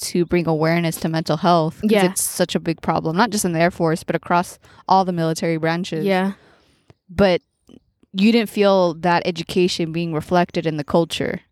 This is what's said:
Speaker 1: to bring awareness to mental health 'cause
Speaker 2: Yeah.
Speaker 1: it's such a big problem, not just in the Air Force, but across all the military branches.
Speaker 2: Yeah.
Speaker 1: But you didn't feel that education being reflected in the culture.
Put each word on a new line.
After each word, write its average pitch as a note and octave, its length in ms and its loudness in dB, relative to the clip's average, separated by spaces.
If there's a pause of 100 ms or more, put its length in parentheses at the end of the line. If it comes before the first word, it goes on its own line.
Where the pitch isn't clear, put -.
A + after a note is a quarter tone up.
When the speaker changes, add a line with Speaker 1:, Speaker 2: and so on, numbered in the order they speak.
Speaker 1:
to F3 160 0
bring F3 200 0
awareness D#3+ 540 0
to E3+ 80 -4
mental D#3+ 300 -2
health E3+ 420 2
'cause G#3+ 100 0
Speaker 2:
Yeah. G3 200 4
Speaker 1:
it's - 120 -6
such - 320 -2
a E3+ 60 0
big E3 220 -4
problem, E3 340 -2
not A3+ 140 2
just G#3 140 -4
in F3+ 80 -2
the D#3+ 80 0
Air E3+ 100 4
Force, E3 340 -2
but E3+ 100 -6
across F3 440 -2 (300)
all F#3+ 160 4
the F#3 80 -4
military E3 440 -2
branches. E3 480 -4
Speaker 2:
Yeah. F#3+ 280 0 (760)
Speaker 1:
But F#3 320 2 (720)
you G3 200 4
didn't A3 180 2
feel G3 440 4
that E3+ 320 0
education F3 680 -2
being E3+ 200 -4
reflected E3+ 540 -2
in D#3 100 -4
the C3+ 80 -6
culture. - 560 -2 (120)